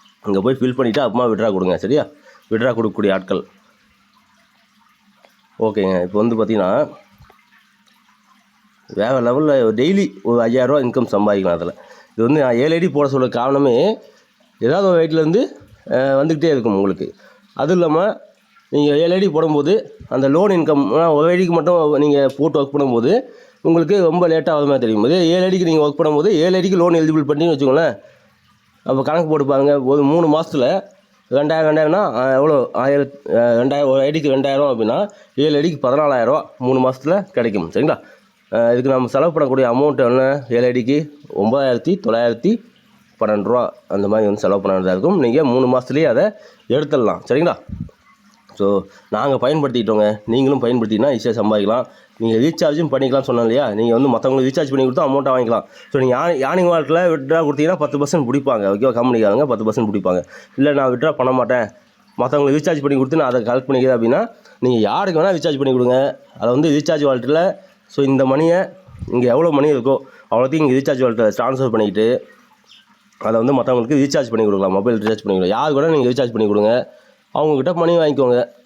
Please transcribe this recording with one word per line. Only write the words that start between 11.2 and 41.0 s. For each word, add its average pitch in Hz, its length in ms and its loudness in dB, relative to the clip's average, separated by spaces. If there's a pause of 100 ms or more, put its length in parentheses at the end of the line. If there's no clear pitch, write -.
அதுல. 85 220 -6 (360)
இது 110 140 -2
வந்து 147 160 2
நான் 127 140 0
ஏழு 143 180 0
ஐ 170 60 0
டி 175 100 0
போட 143 200 0
சொல்ற 127 200 0
காரணமே 139 680 0 (640)
ஏதாவது 165 280 0
ஒரு 175 120 4
ஐ 160 80 2
டில 151 40 -8
இருந்து, 160 460 0 (340)
அ, 135 320 2
வந்துகிட்டே 156 200 -2
இருக்கும் 120 320 0
உங்களுக்கு. 95 400 -2 (380)
அதுவும் 170 360 0
இல்லாம 175 280 0 (520)
நீங்க 147 280 0
ஏழு 170 160 2
ஐ 185 60 0
டி 196 100 2
போடும்போது 156 640 0 (140)
அந்த 135 200 0
லோன் 185 220 2
இன்கம், 143 480 0
அ, 165 140 2
ஒரு 151 160 2
ஐ 175 100 2
டிக்கு 180 120 0
மட்டும் 160 460 2
நீங்க 143 400 2
போட்டு 147 240 0
ஒர்க் 139 120 -4
பண்ணும்போது 139 460 0 (420)
உங்களுக்கு 165 400 2
ரொம்ப 175 260 2
லேட்டா 160 40 2
ஆகுற 156 340 0
மாதிரி 139 140 2
தெரியும். 110 240 0
இதே 165 240 2
ஏழு 180 220 2
ஐ - 0 -
டிக்கு 185 140 0
நீங்க 160 220 2
ஒர்க் 147 160 -2
பண்ணும்போது 151 260 2
ஏழு 185 280 2
ஐ 185 60 0
டிக்கு 185 140 0
லோன் 175 180 2
எலிஜிபிள் 156 340 0
பண்ணீங்கன்னு 151 280 0
வச்சுக்கோங்களேன், 139 420 0 (840)
அப்ப 135 180 -2
கணக்கு 156 280 -2
போட்டு 151 160 0
பாருங்க. 143 380 2
ஒரு 143 200 2
மூணு 156 380 2
மாசத்துல 160 400 -2 (480)
ரெண்டாயிரம், 156 400 0
ரெண்டாயிரம்னா, 156 460 0
அ, 131 200 0
எவ்வளோ? 139 380 2
ஆயிரத், 139 640 -2
அ, 117 280 2
ரெண்டாயிரம், 143 240 -2
ஒரு 135 140 2
ஐ 139 100 0
டிக்கு 147 240 -2
ரெண்டாயிரம் 139 380 0
அப்படின்னா 117 360 -2 (260)
ஏழு 147 260 0
ஐ 165 100 0
டிக்கு 135 140 -6
பதினாலாயிரம் 131 400 0
ரூபா 139 320 -2
மூணு 127 320 0
மாசத்துல 151 340 -2
கிடைக்கும். 104 480 -4
சரிங்களா? 139 280 0 (540)
அ, 117 200 2
இதுக்கு 127 180 0
நம்ம 131 160 0
செலவு 156 320 0
பண்ணக்கூடிய 135 220 0
அமௌண்ட் 131 360 0
என்ன? 131 520 0
ஏழு 120 160 0
ஐ 123 60 0
டிக்கு 135 380 -2 (320)